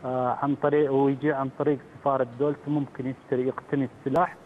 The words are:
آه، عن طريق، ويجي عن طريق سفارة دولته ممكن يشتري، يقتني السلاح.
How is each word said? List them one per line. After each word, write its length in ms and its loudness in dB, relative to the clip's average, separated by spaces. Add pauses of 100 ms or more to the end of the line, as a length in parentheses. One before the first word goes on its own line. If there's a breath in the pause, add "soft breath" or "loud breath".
آه، 380 -2
عن 120 0
طريق، 380 2
ويجي 400 2
عن 260 -2
طريق 200 2 (220)
سفارة 260 0 (120)
دولته 320 -2
ممكن 360 -2
يشتري، 420 -2
يقتني 400 -2 (100)
السلاح. 480 0